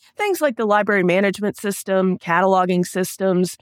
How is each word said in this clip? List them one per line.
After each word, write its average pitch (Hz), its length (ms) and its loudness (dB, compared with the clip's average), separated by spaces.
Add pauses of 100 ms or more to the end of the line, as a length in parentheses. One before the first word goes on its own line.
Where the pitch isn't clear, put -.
(160)
Things 403 240 -4
like 285 160 -2
the 233 100 -4
library 208 380 2
management 196 520 0
system, 190 640 -2
cataloging 180 640 2
systems, 185 760 -2